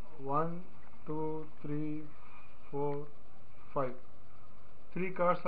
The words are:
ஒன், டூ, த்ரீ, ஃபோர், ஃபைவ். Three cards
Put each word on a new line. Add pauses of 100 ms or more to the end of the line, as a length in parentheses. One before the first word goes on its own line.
(400)
ஒன், (520)
டூ, (420)
த்ரீ, (840)
ஃபோர், (680)
ஃபைவ். (1000)
Three
cards